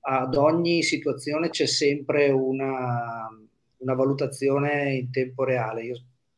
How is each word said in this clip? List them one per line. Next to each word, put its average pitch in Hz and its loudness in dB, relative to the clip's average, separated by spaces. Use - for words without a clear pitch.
ad 131 -2
ogni 165 4
situazione 151 -2
c'è 156 0
sempre 147 2
una, 127 -2
una 127 -2
valutazione 139 0
in 127 -4
tempo 131 -2
reale. 113 -2
Io, 120 -8